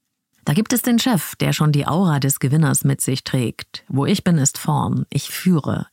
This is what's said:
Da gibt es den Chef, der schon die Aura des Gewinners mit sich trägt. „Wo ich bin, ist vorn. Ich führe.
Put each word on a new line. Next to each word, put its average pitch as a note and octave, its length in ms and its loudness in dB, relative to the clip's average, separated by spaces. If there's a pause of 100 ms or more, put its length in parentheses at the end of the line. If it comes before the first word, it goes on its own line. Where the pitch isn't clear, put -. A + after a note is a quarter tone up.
(440)
Da D3 100 0
gibt G#3+ 180 0
es A#3+ 100 0
den A#3+ 160 2
Chef, A3 380 0
der C#3+ 160 0
schon D3+ 180 2
die C#3+ 160 0
Aura E3 320 2
des C3+ 220 -2
Gewinners C#3 420 2
mit C3+ 180 0
sich - 220 -2
trägt. - 640 -4
„Wo C3+ 200 -2
ich F#3+ 180 0
bin, E3+ 140 4
ist C3+ 200 0
vorn. C3 500 -2
Ich - 200 -6
führe. - 640 0